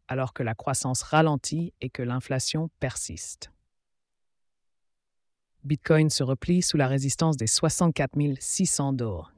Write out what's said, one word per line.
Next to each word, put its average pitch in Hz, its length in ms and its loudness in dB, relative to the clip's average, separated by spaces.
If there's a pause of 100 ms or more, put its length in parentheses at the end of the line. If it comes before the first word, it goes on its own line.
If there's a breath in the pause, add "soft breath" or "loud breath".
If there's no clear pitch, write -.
alors 131 260 -4
que 131 120 -4
la 113 100 -2
croissance - 480 -4
ralentit 156 760 2
et 131 100 -6
que - 120 -8
l'inflation 131 760 -2
persiste. - 720 -8 (2250)
Bitcoin 156 460 4
se - 120 0
replie 156 400 2
sous - 140 0
la 143 100 4
résistance 139 500 2
des 113 120 -2
soixante-quatre 160 680 2
mille 147 260 0
six - 260 -2
cents 139 260 0
dollars, 107 460 -4